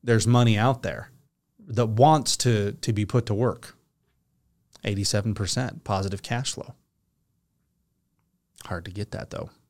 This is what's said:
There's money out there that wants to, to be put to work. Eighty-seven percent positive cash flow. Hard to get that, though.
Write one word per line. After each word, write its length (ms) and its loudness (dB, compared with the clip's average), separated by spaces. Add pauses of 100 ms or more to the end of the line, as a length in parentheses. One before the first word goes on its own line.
There's 240 4
money 300 6
out 260 2
there 260 -8 (580)
that 200 0
wants 500 4
to, 360 0
to 180 -6
be 140 0
put 220 0
to 60 -2
work. 420 -4 (1080)
Eighty-seven 520 -2
percent 500 -6
positive 360 -2
cash 320 -4
flow. 200 -12 (1900)
Hard 200 -8
to 60 -12
get 200 -10
that, 180 -12
though. 200 -12 (200)